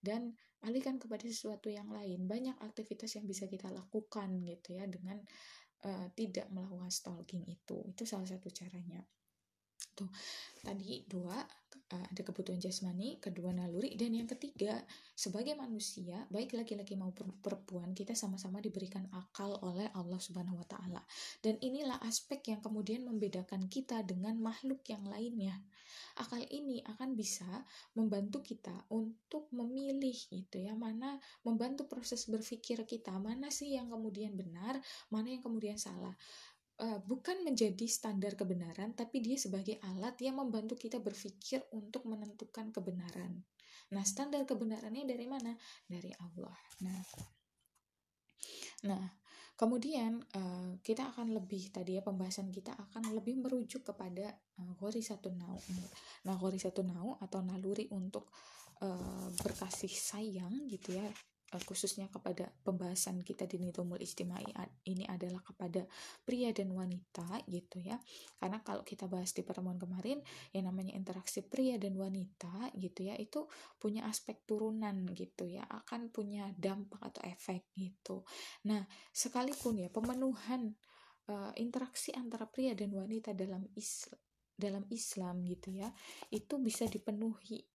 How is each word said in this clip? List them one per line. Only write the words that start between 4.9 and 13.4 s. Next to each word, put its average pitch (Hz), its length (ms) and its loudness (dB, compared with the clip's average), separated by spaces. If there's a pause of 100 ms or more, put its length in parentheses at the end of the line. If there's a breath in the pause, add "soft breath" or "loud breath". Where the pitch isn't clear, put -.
eh, 185 240 -2
tidak 190 400 0
melakukan 185 400 -4
stalking 175 560 -4
itu. 180 400 -6
Itu 185 160 -4
salah 196 240 -2
satu 185 240 -6
caranya. 180 480 -6 (960)
Tuh, 190 160 -4 (480 loud breath)
tadi 202 480 -4
dua, 180 320 0 (480)
eh, 180 240 -4
ada 185 80 -4
kebutuhan 185 400 0
jasmani, 190 560 0
kedua 180 400 0